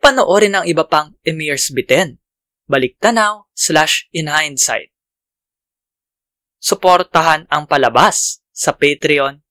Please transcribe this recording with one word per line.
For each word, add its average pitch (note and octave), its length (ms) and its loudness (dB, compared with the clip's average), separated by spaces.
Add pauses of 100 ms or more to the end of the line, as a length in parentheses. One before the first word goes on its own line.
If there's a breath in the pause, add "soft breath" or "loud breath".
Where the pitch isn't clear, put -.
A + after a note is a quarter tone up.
Panoorin G#3 560 2
ang F3 80 -6
iba D#3+ 160 0
pang D3+ 400 -2
Emir's D3+ 480 -6
Bitin, C3 480 -2 (480)
Baliktanaw G#3 880 -2
slash D#3 580 0
In D#3 160 -6
Hindsight. C#3+ 640 -4 (1700)
Suportahan E3+ 880 0
ang D3+ 160 -2
palabas C#3 800 0 (100)
sa - 220 -4
Patreon C#3+ 760 -2